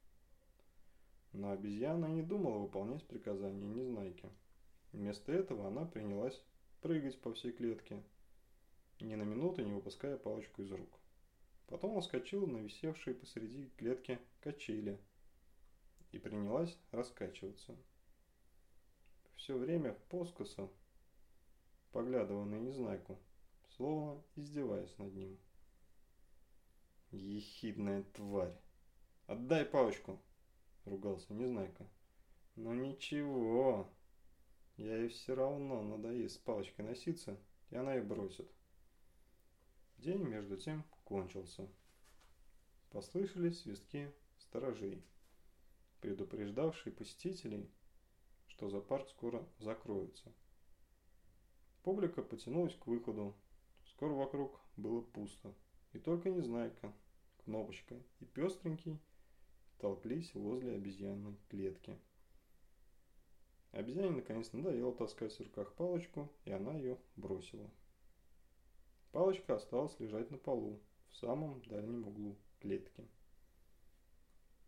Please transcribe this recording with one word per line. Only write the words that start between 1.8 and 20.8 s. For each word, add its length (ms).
не 160
думала 360
выполнять 460
приказания 640
Незнайки. 600
Вместо 400
этого 360
она 180
принялась 580
прыгать 400
по 120
всей 180
клетке – 500
ни 160
на 80
минуту 400
не 100
выпуская 440
палочку 440
из 100
рук. 280
Потом 340
вскочила 440
на 120
висевшие 580
посреди 600
клетки 420
качели 580
и 80
принялась 580
раскачиваться. 840
Все 200
время 360
поскоса 600